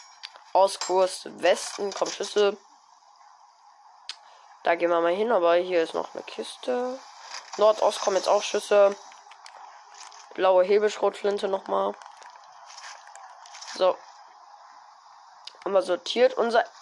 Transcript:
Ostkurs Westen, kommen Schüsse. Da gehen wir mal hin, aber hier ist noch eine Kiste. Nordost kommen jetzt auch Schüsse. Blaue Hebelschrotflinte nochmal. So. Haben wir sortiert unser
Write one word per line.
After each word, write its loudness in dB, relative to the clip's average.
Ostkurs 2
Westen, -2
kommen -4
Schüsse. 0
Da 2
gehen 0
wir 2
mal 2
hin, 0
aber 4
hier 0
ist -4
noch -6
eine -12
Kiste. -8
Nordost 2
kommen 0
jetzt -2
auch 2
Schüsse. 2
Blaue 4
Hebelschrotflinte 0
nochmal. -4
So. 2
Haben -8
wir 4
sortiert 0
unser 2